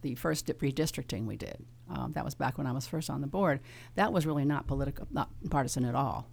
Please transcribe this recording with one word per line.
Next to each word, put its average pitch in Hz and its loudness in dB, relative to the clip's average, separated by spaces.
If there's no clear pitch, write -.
the 135 -2
first 151 -2
di-, 156 0
redistricting 135 0
we 110 -4
did, - -8
um, - -4
that 135 -2
was 139 -4
back - 0
when 139 -2
I 127 0
was 127 -2
first 160 -2
on 139 -2
the 139 -2
board. 156 4
That 208 4
was 165 6
really 147 2
not 147 2
political, 139 0
not - -2
partisan 127 4
at 120 2
all 131 0